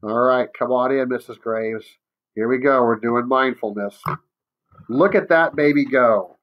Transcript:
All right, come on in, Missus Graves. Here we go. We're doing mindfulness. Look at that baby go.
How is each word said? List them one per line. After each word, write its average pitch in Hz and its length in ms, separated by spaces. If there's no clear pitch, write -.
All 110 160
right, 127 280
come 123 140
on 127 200
in, 131 180
Missus 120 280
Graves. 113 480
Here 110 120
we 131 120
go. 131 240
We're 117 140
doing 120 300
mindfulness. 117 720
Look 180 260
at - 140
that 165 260
baby 147 300
go. 123 580